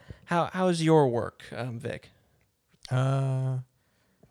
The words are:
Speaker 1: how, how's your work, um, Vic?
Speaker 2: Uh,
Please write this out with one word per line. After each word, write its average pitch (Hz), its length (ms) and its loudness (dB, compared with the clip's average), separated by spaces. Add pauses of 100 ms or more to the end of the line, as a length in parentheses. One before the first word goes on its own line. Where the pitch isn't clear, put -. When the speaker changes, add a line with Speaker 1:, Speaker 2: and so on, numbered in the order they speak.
(260)
Speaker 1:
how, 165 260 0
how's 185 300 0
your 156 260 6
work, 113 360 -4 (120)
um, 117 240 -6
Vic? - 300 -8 (840)
Speaker 2:
Uh, 131 680 0 (720)